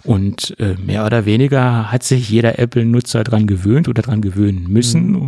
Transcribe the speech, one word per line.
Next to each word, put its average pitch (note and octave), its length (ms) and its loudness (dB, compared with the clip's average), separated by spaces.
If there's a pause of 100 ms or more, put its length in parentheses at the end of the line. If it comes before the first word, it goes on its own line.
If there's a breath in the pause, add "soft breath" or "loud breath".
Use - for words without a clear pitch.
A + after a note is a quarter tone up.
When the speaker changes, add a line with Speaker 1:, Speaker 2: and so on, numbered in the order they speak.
Speaker 1:
Und, G2 560 -2
äh, F#2+ 160 -2
mehr F#2+ 280 -4
oder A2 220 0
weniger A#2+ 680 2
hat B2+ 120 -2
sich B2 260 0
jeder A#2 280 2
Apple-Nutzer A#2 680 0
dran G#2+ 220 2
gewöhnt G2+ 420 0
oder A2 140 0
dran G#2+ 200 -2
gewöhnen G2 460 0
müssen. B2 420 2
Speaker 2:
Mhm. F#3+ 60 2 (120)